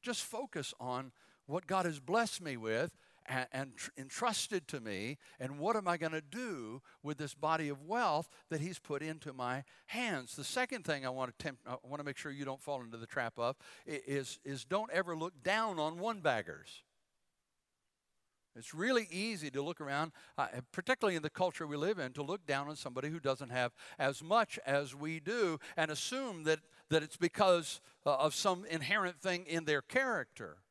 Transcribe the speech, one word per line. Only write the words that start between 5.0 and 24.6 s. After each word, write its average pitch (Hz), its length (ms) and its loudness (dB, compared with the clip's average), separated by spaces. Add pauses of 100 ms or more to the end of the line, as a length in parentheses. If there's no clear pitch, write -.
and 135 180 -4
what 196 160 0
am 196 140 0
I 175 80 2
gonna 160 240 -2
do 143 600 -6 (220)
with 143 160 -4
this 147 160 -6
body 156 340 2
of 143 140 -4
wealth 170 460 2 (220)
that 156 100 0
he's 170 180 -4
put 147 240 -4
into 156 300 -6
my 127 320 -2 (220)
hands? 196 500 -2
The 143 80 -6
second 247 400 -2
thing 139 200 0
I 131 60 0
wanna 127 280 -2
tempt, 135 280 -6
I 123 160 -6
wanna 143 220 -8
make 143 120 -4
sure 151 140 -8
you 139 140 -6
don't 135 180 -6
fall 139 200 -4
into 113 140 -12
the 113 100 -10
trap 120 300 -2
of 123 200 2 (300)
i-, 147 200 -6
is, 139 380 -2
is 135 200 -6
don't 214 280 -2
ever 170 240 2
look 160 260 -6
down 202 380 2
on 156 180 0
one-baggers. 151 840 -2 (1700)
It's - 140 -12
really 233 380 2
easy 185 400 -2
to 135 100 -2
look 160 220 -4
around, 147 300 0 (260)
uh, 139 80 2 (260)
particularly 202 440 2
in 156 60 0
the 151 60 -2
culture 175 380 0
we 147 100 -4
live 180 220 0
in, 127 160 -4
to 143 80 -4
look 170 240 -4
down 143 220 0
on 151 80 -8
somebody 131 340 -4
who 165 100 -6
doesn't 135 300 0
have 123 220 2 (260)
as 139 240 2
much 208 420 4